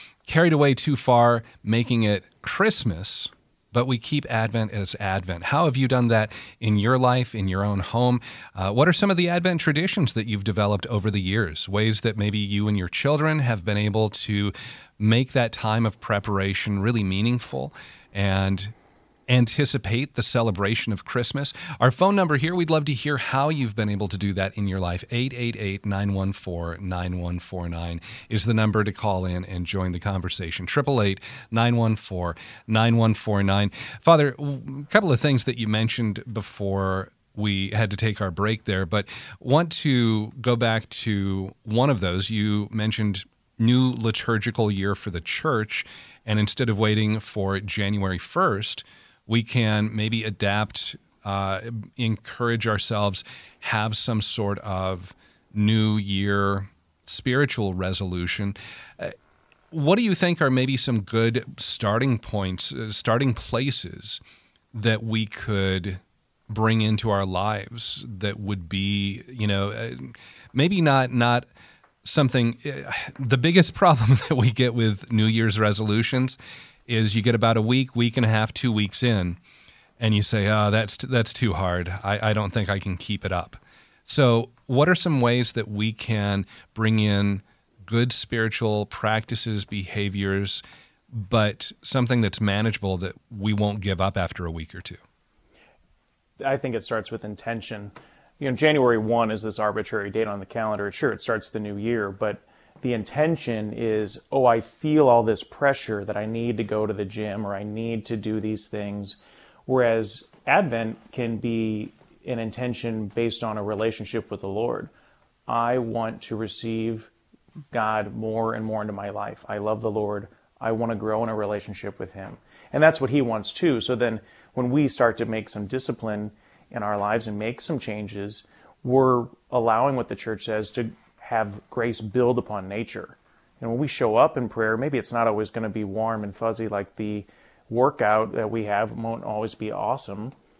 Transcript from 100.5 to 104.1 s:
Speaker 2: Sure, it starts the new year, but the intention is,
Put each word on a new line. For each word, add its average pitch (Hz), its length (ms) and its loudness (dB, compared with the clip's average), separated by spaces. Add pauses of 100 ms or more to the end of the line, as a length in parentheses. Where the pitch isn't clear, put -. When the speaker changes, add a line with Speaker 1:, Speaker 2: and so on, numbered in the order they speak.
Speaker 2:
Sure, 127 200 0
it 101 100 -6
starts 110 280 -2
the 110 100 -6
new 104 180 -6
year, 107 340 -2
but 101 280 -4 (420)
the 123 120 -2
intention 113 800 -2
is, 110 480 -2 (100)